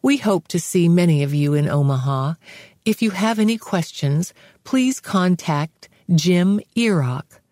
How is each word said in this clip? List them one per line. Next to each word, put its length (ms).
We 180
hope 300
to 120
see 280
many 360
of 100
you 200
in 140
Omaha. 680
If 180
you 80
have 300
any 180
questions, 720
please 380
contact 880
Jim 460
Irock 640